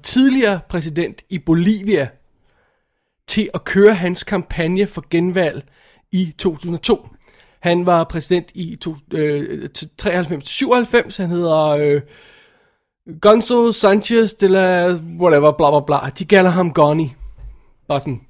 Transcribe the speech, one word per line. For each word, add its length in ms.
tidligere 680
præsident 640
i 80
Bolivia, 680
til 260
at 100
køre 300
hans 280
kampagne 640
for 240
genvalg 520
i 260
to 180
tusind 180
og 80
to. 260
Han 240
var 180
præsident 500
i 220
to, 200
øh, 560
t-, 200
treoghalvfems 460
til 80
syvoghalvfems. 640
Han 140
hedder, 380
øh, 320
Gonzo 520
Sanchez 600
de 160
la 440
whatever, 320
bla, 180
bla, 100
bla. 380
De 60
kalder 260
ham 220
Gonny. 340
Bare 120
sådan 300